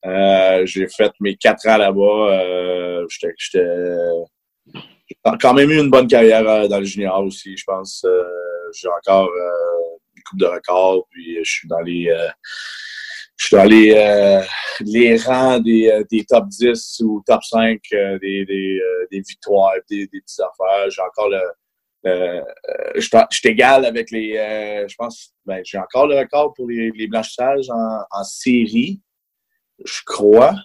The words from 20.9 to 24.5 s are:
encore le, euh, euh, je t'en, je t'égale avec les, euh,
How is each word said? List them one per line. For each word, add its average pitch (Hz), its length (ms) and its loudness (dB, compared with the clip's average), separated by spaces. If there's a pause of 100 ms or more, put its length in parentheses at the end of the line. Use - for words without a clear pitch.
encore 101 280 -4
le, 95 120 -4 (680)
euh, 90 340 -4
euh, - 20 -14 (520)
je - 140 -6
t'en, 113 220 6
je - 80 -6
t'égale 127 460 4
avec 117 260 -6
les, 110 240 -6
euh, 107 540 -6